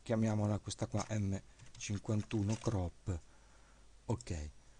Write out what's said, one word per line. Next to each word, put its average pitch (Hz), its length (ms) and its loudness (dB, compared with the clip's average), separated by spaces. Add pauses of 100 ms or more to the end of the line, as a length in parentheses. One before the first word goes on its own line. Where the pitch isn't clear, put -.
chiamiamola 107 560 4
questa - 300 -4
qua 101 240 0
M 98 280 0 (380)
cinquantuno 104 840 0
crop. 92 600 0 (840)
Ok. 78 440 -2 (300)